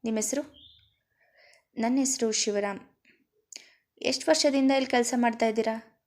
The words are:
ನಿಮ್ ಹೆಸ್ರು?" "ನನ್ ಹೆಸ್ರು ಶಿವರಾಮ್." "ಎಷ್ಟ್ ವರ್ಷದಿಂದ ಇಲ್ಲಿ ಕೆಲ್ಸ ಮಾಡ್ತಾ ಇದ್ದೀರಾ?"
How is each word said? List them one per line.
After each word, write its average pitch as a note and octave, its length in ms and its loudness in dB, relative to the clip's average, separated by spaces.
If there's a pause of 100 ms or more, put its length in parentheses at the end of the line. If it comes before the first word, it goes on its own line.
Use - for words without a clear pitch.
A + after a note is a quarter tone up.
ನಿಮ್ A3 120 -2
ಹೆಸ್ರು?" C4 260 -2 (1400)
"ನನ್ A#3+ 200 0
ಹೆಸ್ರು A#3 340 0
ಶಿವರಾಮ್." G3+ 480 -2 (1200)
"ಎಷ್ಟ್ C4+ 260 -2
ವರ್ಷದಿಂದ C#4 420 4
ಇಲ್ಲಿ C4+ 200 0
ಕೆಲ್ಸ A#3+ 260 0
ಮಾಡ್ತಾ A#3 300 0
ಇದ್ದೀರಾ?" A3 600 -4